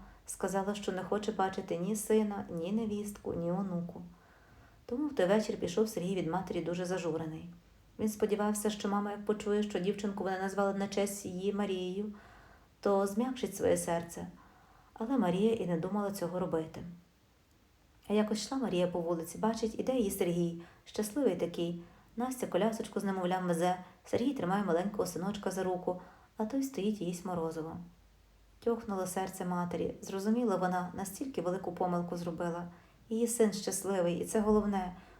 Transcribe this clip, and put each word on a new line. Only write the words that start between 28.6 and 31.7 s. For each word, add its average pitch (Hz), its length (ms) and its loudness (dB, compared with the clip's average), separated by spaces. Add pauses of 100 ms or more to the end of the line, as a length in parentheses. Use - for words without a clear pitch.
Тьохнуло 214 440 0
серце 185 380 -4
матері, 175 560 0
зрозуміла 208 540 2
вона, 180 380 0
настільки 190 480 -4
велику 180 300 -2